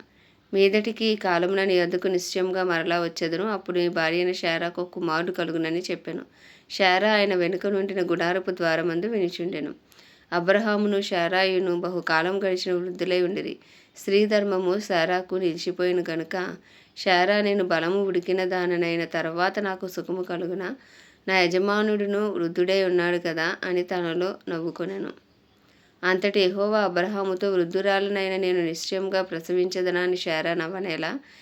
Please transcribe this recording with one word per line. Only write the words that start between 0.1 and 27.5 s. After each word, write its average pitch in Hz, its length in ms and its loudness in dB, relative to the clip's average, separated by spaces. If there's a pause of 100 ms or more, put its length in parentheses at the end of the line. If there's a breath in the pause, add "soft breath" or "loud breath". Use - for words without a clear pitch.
"మీదటికి 208 500 4
ఈ 220 120 2
కాలమున 185 480 2
నీ 190 100 2
యొద్దకు 180 340 2
నిశ్చయముగా 185 540 0
మరలా 170 420 0
వచ్చెదను. 170 440 -4
అప్పుడు 190 300 -4
నీ 175 100 2
భార్య 165 280 0
అయిన 180 160 0
శారాకు 170 500 -2
ఒక 180 80 -8
కుమారుడు 170 420 -2
కలుగునని" 165 580 -2
చెప్పెను. 165 300 -8 (500 loud breath)
శారా 196 420 4
ఆయన 202 220 4
వెనుక 180 320 0
నుండిన 196 440 0
గుడారపు 175 400 0
ద్వారమందు 170 560 0
వినుచుండెను. 180 680 -4 (580 loud breath)
అబ్రహామును 208 680 2
శారాయును 185 800 2
బహుకాలం 180 640 0
గడిచిన 185 300 0
వృద్ధులై 180 480 0
ఉండిరి. 180 340 -4 (400 loud breath)
స్త్రీ 202 300 2
ధర్మము 202 520 2
శారాకు 185 560 0
నిలిచిపోయిన 180 760 0
గనుక 170 460 -4 (420 loud breath)
శారా, 190 420 4
"నేను 202 240 2
బలము 180 400 2
ఉడికిన 185 400 0
దాననైన 175 600 0
తర్వాత 165 540 -2
నాకు 190 300 -4
సుఖము 180 340 -6
కలుగునా? 180 540 -6 (520 loud breath)
నా 190 120 4
యజమానుడును 202 880 2
వృద్ధుడై 180 540 0
ఉన్నాడు 175 340 2
కదా" 165 460 -2
అని 180 180 0
తనలో 180 520 -2 (140)
నవ్వుకొనెను. 170 800 -8 (760 soft breath)
అంతటి 190 360 2
యెహోవా 202 400 2
అబ్రహాముతో, 190 720 0